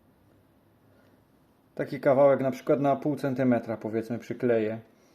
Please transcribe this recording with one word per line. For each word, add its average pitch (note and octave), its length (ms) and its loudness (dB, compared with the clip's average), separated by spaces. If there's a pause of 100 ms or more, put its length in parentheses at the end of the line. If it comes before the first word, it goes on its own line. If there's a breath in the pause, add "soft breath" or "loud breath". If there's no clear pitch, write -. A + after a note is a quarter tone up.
(1800 soft breath)
taki C#3+ 240 -8
kawałek C#3 400 4
na C3 120 -2
przykład C3 280 0
na C#3 160 2
pół C#3+ 200 -4
centymetra, B2 640 -2
powiedzmy, A2 420 -6
przykleję A2+ 600 -2 (360 soft breath)